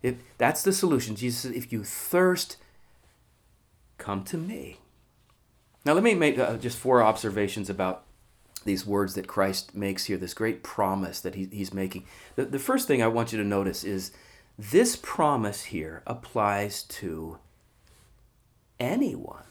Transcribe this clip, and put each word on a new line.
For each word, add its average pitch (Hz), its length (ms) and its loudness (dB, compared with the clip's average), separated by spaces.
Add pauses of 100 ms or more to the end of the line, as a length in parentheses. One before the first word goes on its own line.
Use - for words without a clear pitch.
If, 127 140 0 (240)
that's 139 240 4
the 190 100 4
solution. 135 420 2
Jesus 120 260 -2
said, 127 120 -6
"If - 180 -6
you 110 120 -4
thirst, 180 720 0 (1400)
come 196 240 -4
to 180 160 -6
me." 170 400 -10 (1080)
Now, 147 60 6
let 180 80 6
me 226 140 6
make, 151 240 4
uh, 113 180 2
just 120 220 -6
four 127 240 6
observations 104 680 2
about 92 360 -2 (580)
these 98 240 -2
words 101 260 0
that 95 140 -6
Christ - 480 -2
makes 98 300 -4
here, 98 120 -2
this 90 160 -8
great 113 300 -2
promise 95 580 -2
that 87 140 -6
he, 95 160 -6
he's 98 240 -6
making. 92 300 -4 (300)
The, 135 100 0
the 135 120 -4
first 254 300 0
thing 127 160 4
I 110 40 6
want 117 240 0
you 113 60 -4
to 104 100 0
notice 98 360 0
is 95 280 -4 (460)
this 147 380 4
promise 131 680 0
here 80 420 -8
applies 104 720 0 (160)
to 80 400 -8 (1400)
anyone. 202 720 -2